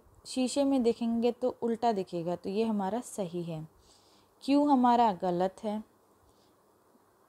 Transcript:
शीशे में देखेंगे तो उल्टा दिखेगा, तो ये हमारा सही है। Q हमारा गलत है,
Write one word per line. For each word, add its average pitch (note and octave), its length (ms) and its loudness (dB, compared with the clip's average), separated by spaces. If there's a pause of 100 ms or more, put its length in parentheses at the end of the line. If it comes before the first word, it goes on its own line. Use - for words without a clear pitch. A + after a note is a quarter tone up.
(260)
शीशे C4 380 -2
में C4+ 200 2
देखेंगे A#3 480 0
तो B3 300 -4
उल्टा A#3 300 0
दिखेगा, F3+ 440 -4
तो F#3+ 140 -10
ये G#3 140 -2
हमारा G#3+ 380 -2
सही F3 420 -8
है। D#3+ 240 -8 (760)
Q C#4+ 220 4
हमारा A#3+ 480 4
गलत F3+ 500 -2
है, G#3+ 280 -8 (1400)